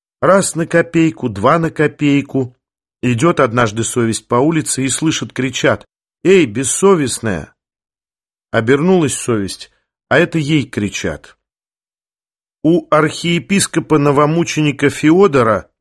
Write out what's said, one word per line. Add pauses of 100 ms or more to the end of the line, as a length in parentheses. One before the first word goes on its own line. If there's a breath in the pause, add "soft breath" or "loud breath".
(220)
Раз
на
копейку,
два
на
копейку. (460)
Идет
однажды
совесть
по
улице
и
слышит,
кричат: (380)
«Эй,
бессовестная!» (1000)
Обернулась
совесть, (380)
а
это
ей
кричат. (1300)
У
архиепископа-новомученика
Феодора (120)